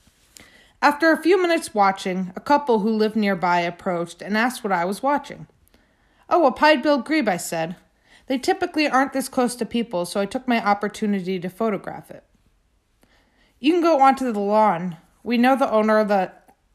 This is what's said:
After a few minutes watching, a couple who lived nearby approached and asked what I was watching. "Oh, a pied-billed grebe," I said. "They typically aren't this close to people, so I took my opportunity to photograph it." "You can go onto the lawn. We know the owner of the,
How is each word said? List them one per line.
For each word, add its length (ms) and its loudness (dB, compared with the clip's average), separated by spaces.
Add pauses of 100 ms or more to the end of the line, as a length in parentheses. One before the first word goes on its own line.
(800)
After 300 2
a 100 2
few 220 2
minutes 320 -2
watching, 600 0
a 40 -12
couple 400 2
who 100 0
lived 260 0
nearby 440 0
approached 600 -6
and 140 -6
asked 260 -2
what 100 -4
I 120 0
was 180 -6
watching. 460 -4 (840)
"Oh, 160 4
a 60 4
pied-billed 520 2
grebe," 240 0
I 80 -2
said. 380 -6 (540)
"They 100 -2
typically 480 -2
aren't 260 0
this 160 -6
close 280 -2
to 100 -6
people, 400 -4
so 140 -6
I 60 -2
took 200 -8
my 180 0
opportunity 760 -2
to 80 -8
photograph 640 -6
it." 100 -20 (1400)
"You 120 2
can 100 2
go 180 2
onto 300 4
the 100 -4
lawn. 560 2 (260)
We 160 -2
know 180 4
the 140 0
owner 280 2
of 100 2
the, 240 0 (420)